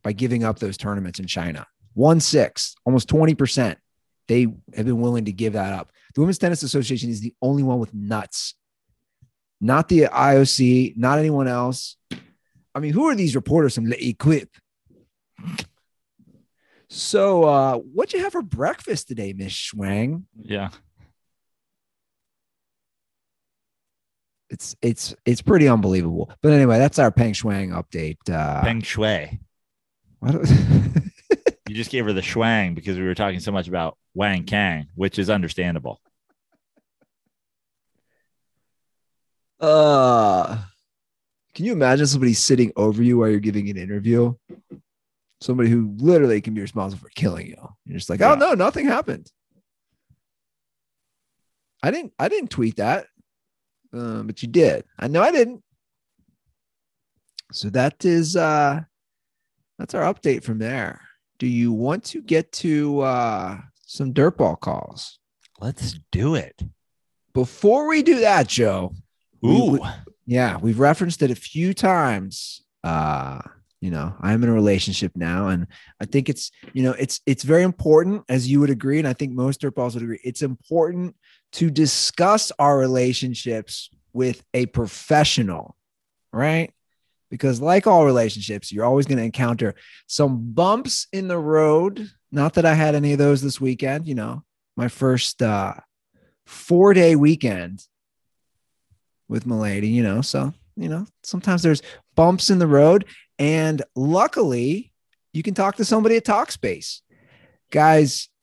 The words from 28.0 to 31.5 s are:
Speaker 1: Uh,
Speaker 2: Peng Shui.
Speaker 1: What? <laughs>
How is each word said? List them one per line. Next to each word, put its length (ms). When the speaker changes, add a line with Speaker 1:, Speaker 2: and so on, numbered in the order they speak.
Speaker 1:
Uh, 280
Speaker 2:
Peng 200
Shui. 580
Speaker 1:
What? 160
<laughs> 220